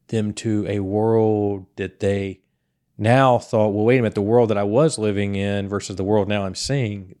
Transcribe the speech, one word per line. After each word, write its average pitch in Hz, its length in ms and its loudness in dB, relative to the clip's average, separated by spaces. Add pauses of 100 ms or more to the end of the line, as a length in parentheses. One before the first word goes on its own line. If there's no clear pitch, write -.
them 107 260 -2
to 107 340 -2
a 101 120 -2
world 104 840 0 (100)
that 95 240 -8
they 98 400 -4 (580)
now 123 400 4
thought, 107 300 0
"Well, 104 180 0
wait 123 120 6
a 123 40 2
minute, 107 120 0
the 107 80 -2
world 113 280 4
that 104 80 0
I 101 40 0
was 123 360 0
living 101 360 -2
in 101 340 -4
versus 98 280 -6
the 95 80 -4
world 101 240 2
now 104 160 -2
I'm 92 100 -8
seeing, 104 680 -6